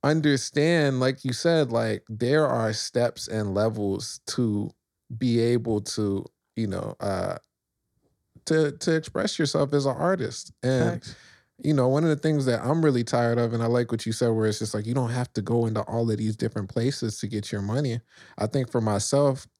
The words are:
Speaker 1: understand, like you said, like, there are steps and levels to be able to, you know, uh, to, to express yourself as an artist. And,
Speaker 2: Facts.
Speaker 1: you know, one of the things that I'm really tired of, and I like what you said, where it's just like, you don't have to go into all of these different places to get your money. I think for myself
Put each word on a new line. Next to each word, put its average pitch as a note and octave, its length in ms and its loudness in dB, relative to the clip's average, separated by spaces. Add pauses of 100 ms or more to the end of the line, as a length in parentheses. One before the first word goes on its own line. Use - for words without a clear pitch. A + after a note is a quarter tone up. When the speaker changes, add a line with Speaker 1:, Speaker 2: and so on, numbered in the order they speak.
Speaker 1:
understand, D3 960 2
like C3 240 0
you B2+ 80 -2
said, D#3+ 400 2
like, A2+ 380 -2
there B2+ 360 2
are A#2 280 0
steps - 520 -2
and G#2+ 280 -2
levels G#2 720 -2
to G#2 440 -2 (460)
be A#2+ 240 2
able A#2 400 2
to, G2+ 460 -4 (300)
you A2+ 100 -2
know, - 340 -6
uh, F#2+ 360 -4 (1080)
to, D#3 280 2
to - 220 0
express - 440 -4
yourself C#3+ 340 0
as C#3 140 2
an C3 100 0
artist. E3 560 -2 (100)
And, D3 280 2 (120)
Speaker 2:
Facts. - 120 -16 (480)
Speaker 1:
you D3+ 100 0
know, B2+ 160 4
one D3 160 4
of E3 60 4
the D3 60 2
things D3 280 0
that A#2+ 180 2
I'm D#3+ 220 2
really B2+ 200 4
tired A#2+ 340 2
of, A#2+ 160 0
and A#2 80 0
I A#2 40 0
like A#2+ 240 2
what A2+ 140 -2
you A2+ 80 -2
said, A#2+ 160 0
where A2 180 2
it's G#2+ 120 0
just A2 160 -6
like, G#2+ 120 -4
you A#2+ 80 -4
don't B2 160 0
have B2 240 -4
to A2+ 80 -2
go A#2 220 2
into A2 180 0
all A#2 280 -2
of G#2+ 80 0
these A2 180 -2
different A2 320 -4
places A#2 520 -2
to G#2+ 60 -6
get G#2 240 -6
your G#2 120 -4
money. A#2 380 -2 (360)
I G#2 100 -2
think B2 240 -2
for A#2+ 120 0
myself C3 640 2 (140)